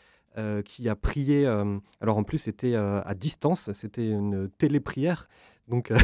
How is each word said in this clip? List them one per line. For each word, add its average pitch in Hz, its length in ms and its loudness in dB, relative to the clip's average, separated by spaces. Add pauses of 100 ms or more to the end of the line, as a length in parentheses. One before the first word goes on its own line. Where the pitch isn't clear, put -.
(360)
euh, 107 260 -4
qui 117 260 -6
a 107 80 2
prié, 143 500 2
euh... 104 320 2 (220)
alors 110 180 -4
en 104 60 0
plus 156 140 -4
c'était, 120 360 -2
euh, 101 300 0
à 98 100 -6
distance, 147 580 -4
c'était 113 380 -6
une 101 480 -2
téléprière, 147 720 0 (400)
donc, 120 240 -2
euh, 110 120 6